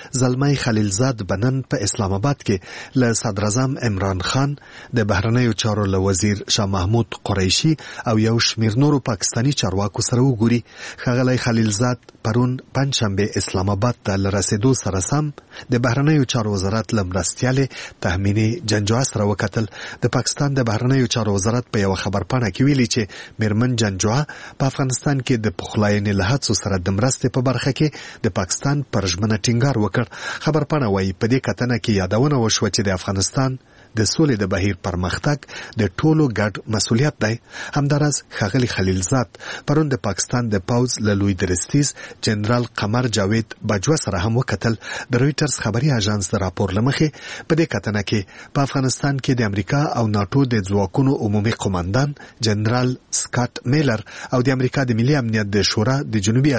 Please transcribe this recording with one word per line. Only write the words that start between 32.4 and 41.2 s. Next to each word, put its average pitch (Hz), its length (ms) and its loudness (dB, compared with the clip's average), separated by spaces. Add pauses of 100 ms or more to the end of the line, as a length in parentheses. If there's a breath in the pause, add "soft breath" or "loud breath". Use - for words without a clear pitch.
وشوه 110 320 0
چې 117 80 0
د 98 60 0 (100)
افغانستان 131 600 -2 (380 soft breath)
د 107 80 2
سولې 143 340 2
د 98 140 0
بهیر 95 220 0 (120)
پرمختګ 92 500 -2 (440 loud breath)
د 101 60 2 (120)
ټولو 156 260 4 (140)
ګډ 104 140 0 (200)
مسؤلیت 120 500 0
دی. 110 160 0 (360 loud breath)
همداراز 143 400 2 (220)
ښاغلي 117 360 2
خلیلزاد 95 680 0 (300 loud breath)
پرون 151 200 4
د 127 180 -2
پاکستان 120 460 -2
د 98 80 2 (100)
پوځ 120 360 0
له 104 140 4